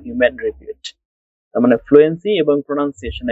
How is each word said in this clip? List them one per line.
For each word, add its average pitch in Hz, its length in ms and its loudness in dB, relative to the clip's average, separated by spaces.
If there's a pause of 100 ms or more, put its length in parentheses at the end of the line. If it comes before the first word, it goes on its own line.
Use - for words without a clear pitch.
human 120 280 -2 (120)
reviewed। - 380 -12 (640)
তার 113 140 -4
মানে 123 120 4 (100)
ফ্লুয়েন্সি 160 460 4 (100)
এবং 147 140 2 (120)
প্রনাউন্সিয়েশন 143 640 -6